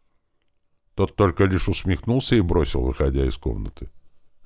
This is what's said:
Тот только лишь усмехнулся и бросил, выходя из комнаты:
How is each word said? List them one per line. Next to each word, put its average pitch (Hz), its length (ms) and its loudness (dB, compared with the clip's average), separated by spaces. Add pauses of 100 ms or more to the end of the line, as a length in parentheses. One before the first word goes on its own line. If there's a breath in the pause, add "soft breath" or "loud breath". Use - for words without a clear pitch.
(960)
Тот 98 200 -2
только 98 300 2
лишь 95 240 0
усмехнулся 110 680 0
и 110 40 6
бросил, 82 420 0
выходя 67 440 0
из 64 100 -4
комнаты: - 540 -8 (560)